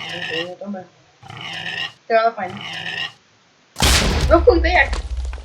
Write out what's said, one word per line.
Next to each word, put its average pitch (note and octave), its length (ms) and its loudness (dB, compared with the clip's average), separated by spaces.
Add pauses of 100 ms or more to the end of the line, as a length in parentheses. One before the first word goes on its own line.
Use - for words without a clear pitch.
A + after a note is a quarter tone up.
(300)
to E3 180 -4
nie F3+ 80 -12
to G3+ 140 -10
my. F#3 140 -8 (1200)
To A3+ 120 6
ale A3+ 120 4
fajnie. G3 280 -8 (1700)
No E4 100 0
kurde, E4+ 280 4
jak? E4+ 220 2 (540)